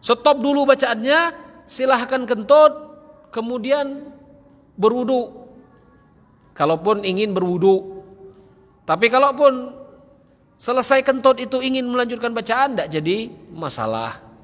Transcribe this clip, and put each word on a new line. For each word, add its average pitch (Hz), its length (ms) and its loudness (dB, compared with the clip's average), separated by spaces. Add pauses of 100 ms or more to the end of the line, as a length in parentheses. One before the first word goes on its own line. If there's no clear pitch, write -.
Stop 277 400 2
dulu 277 260 0
bacaannya, 262 520 2 (460)
silahkan 254 600 -2
kentut, 277 460 4 (560)
kemudian 269 800 -4 (680)
berwudu. 240 720 -2 (1080)
Kalaupun 170 480 0
ingin 196 320 -2
berwudu. 185 680 0 (840)
Tapi 185 240 0
kalaupun 262 640 2 (840)
selesai 262 480 0
kentut 262 360 2
itu 247 200 -4
ingin 262 280 -2
melanjutkan 240 440 -4
bacaan, 233 440 -2
tidak 170 160 -4
jadi 175 400 -2 (200)
masalah. 117 680 -6 (240)